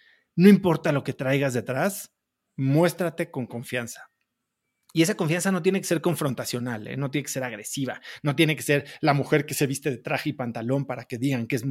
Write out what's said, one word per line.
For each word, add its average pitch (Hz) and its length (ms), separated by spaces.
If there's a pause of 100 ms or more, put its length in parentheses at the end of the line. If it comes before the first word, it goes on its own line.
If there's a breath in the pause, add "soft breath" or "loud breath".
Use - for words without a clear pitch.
(360)
No 180 140
importa 180 420
lo 139 140
que 131 80
traigas 139 400
detrás, 135 600 (440)
muéstrate 165 760
con 123 160
confianza. 120 640 (840)
Y 160 80
esa 185 140
confianza 175 360
no 185 100
tiene 185 200
que - 60
ser 160 140
confrontacional, 123 840
¿eh? 127 100
No 139 140
tiene 143 140
que - 60
ser 131 120
agresiva, 123 580 (220 loud breath)
no 143 120
tiene 156 200
que 123 80
ser 143 240 (140)
la 151 120
mujer 143 320
que 139 80
se 143 140
viste 139 240
de 120 60
traje 151 320
y 143 40
pantalón 120 520
para 120 200
que 127 120
digan 123 280
que 135 120
es 113 140